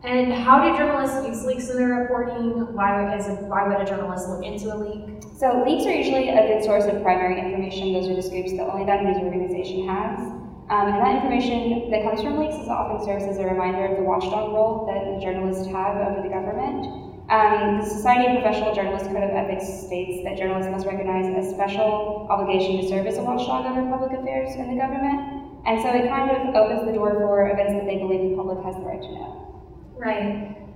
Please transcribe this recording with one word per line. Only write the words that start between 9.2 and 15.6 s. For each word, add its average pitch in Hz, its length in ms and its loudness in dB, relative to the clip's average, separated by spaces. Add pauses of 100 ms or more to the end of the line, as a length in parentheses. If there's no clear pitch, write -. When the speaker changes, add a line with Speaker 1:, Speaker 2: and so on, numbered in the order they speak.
Speaker 2:
has. 190 320 -2 (520)
Um, 208 240 4
and - 80 2
that 254 160 6
information 233 720 0
that 214 120 2
comes 214 200 0
from 294 160 0
leaks 311 160 0
is 226 140 -8
often 208 360 -2
serves 196 200 -2
as 196 120 -4
a 196 60 -2
reminder 185 420 0
of 190 120 0
the 190 60 0
watchdog 190 500 0
role 220 340 2
that 196 240 -2
the 190 80 -4
journalists 190 480 -2